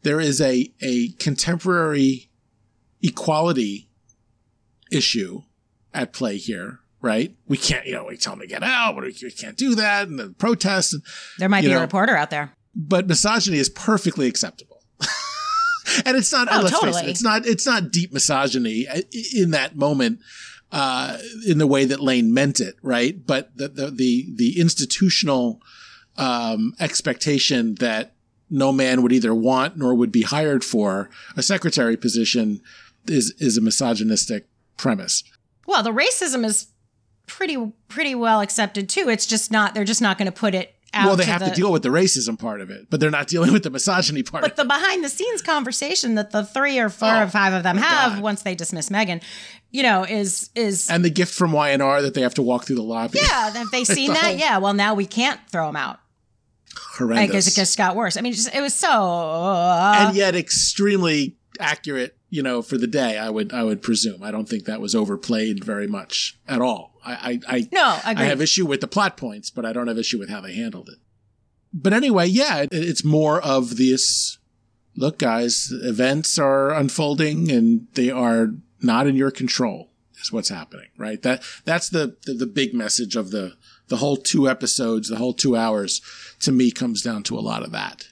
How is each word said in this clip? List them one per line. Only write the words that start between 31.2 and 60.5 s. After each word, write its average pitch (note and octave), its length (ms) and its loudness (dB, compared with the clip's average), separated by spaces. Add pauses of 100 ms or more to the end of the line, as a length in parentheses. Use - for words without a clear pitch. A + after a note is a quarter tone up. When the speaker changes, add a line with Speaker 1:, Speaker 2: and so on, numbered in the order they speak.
Speaker 1:
a - 40 -2
secretary C3+ 540 2
position A2 640 0 (480)
is, A#2+ 320 0
is A#2+ 180 2
a A#2 40 2
misogynistic A2 880 0 (260)
premise. G#2 480 -2 (440)
Speaker 2:
Well, F4+ 160 2
the A3+ 100 -2
racism C#4+ 500 0
is G#3+ 240 -2 (600)
pretty, C4+ 440 -6 (160)
pretty C#4+ 260 -4
well A3+ 280 2
accepted G3+ 480 -2
too. F#4+ 200 0
It's G#3+ 160 0
just A3 260 -2
not, G#3+ 220 2
they're G#3 120 -2
just G#3+ 160 0
not G3 160 2
gonna F#3+ 160 -2
put G3+ 200 0
it F#3 200 -4 (200)
out G3+ 120 2
Speaker 1:
Well, F#3+ 120 6
they F3+ 80 4
Speaker 2:
to - 60 0
Speaker 1:
have F3 100 0
Speaker 2:
the F3 80 0
Speaker 1:
to - 60 -4
deal F#3+ 160 2
with D#3+ 120 2
the B2+ 60 0
racism C3 500 2
part G#2+ 220 -8
of F#2+ 100 -14
it, G2 180 -16
but D#3 120 0
they're D3+ 100 4
not C#3+ 160 -2
dealing E3+ 240 2
with G#3+ 100 6
the D#3 80 -6
misogyny D3 540 0
part D#3 180 -6
Speaker 2:
But D4+ 100 0
Speaker 1:
of - 60 -6
Speaker 2:
the D4 60 0
Speaker 1:
it. B3+ 60 0
Speaker 2:
behind F4 340 0
the C#4+ 60 -4
scenes G#4+ 320 -4
conversation C#4 760 -2
that G#3 160 -2
the G#3 140 -2
three C4+ 340 0
or A3+ 100 2
four A3 200 0
Speaker 1:
Oh, A3 140 6
Speaker 2:
or G3+ 40 2
five G3 260 2
of F#3 100 0
them F3+ 120 2
Speaker 1:
my G3+ 60 2
Speaker 2:
have C#4+ 320 4
Speaker 1:
God. G3+ 100 -4
Speaker 2:
once G#3 200 -2
they F#3 120 -4
dismiss E3 340 -6
Megan, G3 300 -2 (500)
you C4+ 140 -2
know, G3 220 4
is, G3 500 -2
is G3+ 340 0
Speaker 1:
And F3 140 4
the F3 60 4
gift F3 240 0
from F3 180 2
Y D3+ 200 4
and C#3 120 2
R C#3 180 4
that C#3 120 0
they C3+ 80 0
have B2 140 2
to D3 60 2
walk B2 240 0
through C3 120 -2
the A2+ 60 -2
lobby. A2+ 380 -2
Speaker 2:
Yeah, G#3+ 300 2
have A3+ 180 -8
they B3+ 140 0
Speaker 1:
<laughs> - 0 -
Speaker 2:
seen A3+ 240 0
Speaker 1:
The D4 60 2
Speaker 2:
that? D#4+ 180 2
Speaker 1:
whole - 60 -2
Speaker 2:
Yeah, C#4+ 220 2
well, G3 140 2
now G3+ 220 2
we G3 100 0
can't B3+ 340 -2 (100)
throw E3 180 -2
'em D3+ 80 -8
out. C#3+ 240 -6 (960)
Speaker 1:
Horrendous. G#3 320 2
Speaker 2:
I - 40 0
guess G3 140 2
it - 80 2
just - 220 0
got F#3 180 2
worse. G3+ 220 -2
I F3 40 -4
mean, A#3+ 120 -2
just, A3+ 220 -4
it C#4 60 0
was C#4+ 120 -4
so, - 160 0
uh, F3+ 1160 4
Speaker 1:
And G#3+ 80 2
yet F#3+ 200 4
extremely F3 1000 2 (240)